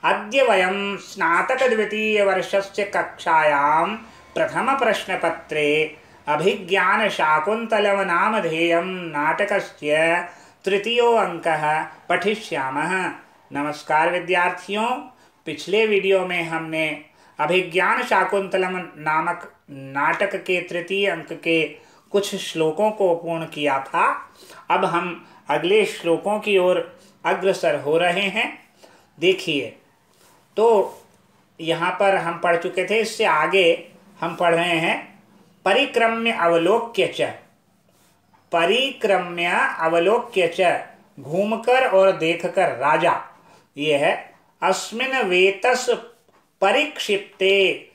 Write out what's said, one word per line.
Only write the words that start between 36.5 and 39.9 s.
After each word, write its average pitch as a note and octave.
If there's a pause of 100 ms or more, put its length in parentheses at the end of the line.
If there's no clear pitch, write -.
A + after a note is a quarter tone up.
च", C3+ (1200)
परिक्रम्य F3+
अवलोक्य E3+